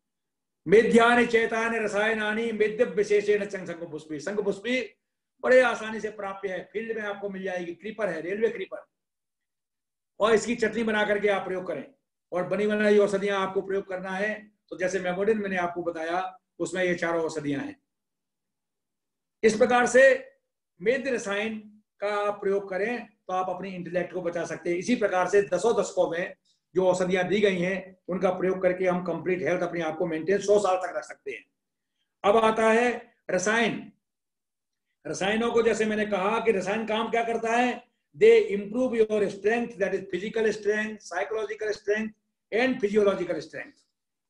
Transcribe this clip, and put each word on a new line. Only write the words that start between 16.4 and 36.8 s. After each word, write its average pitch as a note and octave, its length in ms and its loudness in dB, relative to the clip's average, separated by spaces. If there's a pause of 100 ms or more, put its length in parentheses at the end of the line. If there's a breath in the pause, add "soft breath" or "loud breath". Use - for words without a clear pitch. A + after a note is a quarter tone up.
उसमें F3 240 -4
ये F3+ 120 0
चारों E3+ 280 -2
औषधियां C#3+ 380 -4
हैं। - 260 -12 (1600)
इस G#3+ 140 4
प्रकार B3 280 4
से C4 460 6 (500)
मेद B3 260 0
रसायन G#3+ 760 -6 (180)
का G#3 280 -2
आप G3+ 140 -4
प्रयोग G3 280 -2
करें G#3+ 360 -4 (220)
तो F#3 60 -6
आप F#3 160 -2
अपनी F#3 260 -8
intellect F3 380 -6
को F3+ 80 -6
बचा E3+ 240 -4
सकते E3+ 240 -6
हैं। F3 80 0
इसी A#3 180 -2
प्रकार F#3 340 0
से G3+ 120 4
दसों G3+ 400 0
दशकों E3+ 300 0
में F#3 240 -6 (400)
जो F#3 120 4
औषधियां F3+ 400 2
दी G3 120 2
गई G3 180 4
हैं, F#3 500 -4
उनका F#3 240 0
प्रयोग F#3 300 -2
करके F3+ 240 2
हम F3+ 180 0
complete E3+ 380 -2
health F3 200 0
अपने E3+ 200 -4
आप D#3 160 -4
को F#3 80 -2
maintain E3 320 0
सौ G3+ 220 4
साल F#3 160 2
तक F3+ 220 -4
रख D3 60 -6
सकते - 280 -14
हैं। G#2+ 140 -12 (800)
अब G#3 140 4
आता A3 340 4
है A#3 440 0 (140)
रसायन। G#3+ 600 -2 (1160)
रसायनों G#3 440 0
को A3+ 100 4
जैसे A3 240 2
मैंने G#3+ 200 0
कहा G#3 340 0
कि A3 120 2
रसायन G3+ 360 -2